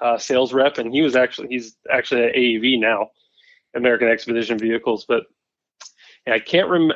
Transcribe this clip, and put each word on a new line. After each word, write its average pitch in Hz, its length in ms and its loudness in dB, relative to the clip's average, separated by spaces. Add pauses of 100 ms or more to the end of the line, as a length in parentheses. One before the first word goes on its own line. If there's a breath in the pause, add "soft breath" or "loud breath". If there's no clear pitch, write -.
uh, 120 160 0
sales 127 360 0
rep, 139 240 2
and 117 160 -6
he 143 80 2
was 139 140 2
actually, 127 340 0
he's 123 280 -8 (120)
actually 127 340 0
at 120 120 0
A 131 40 2
E 120 180 2
V 127 200 0
now, 110 340 0 (640 soft breath)
American 120 340 2
Expedition 113 480 -2
Vehicles. 113 480 -2
But, 117 180 0 (1000 soft breath)
and 120 80 -2
I 113 60 0
can't 180 300 0
rem-, 165 260 2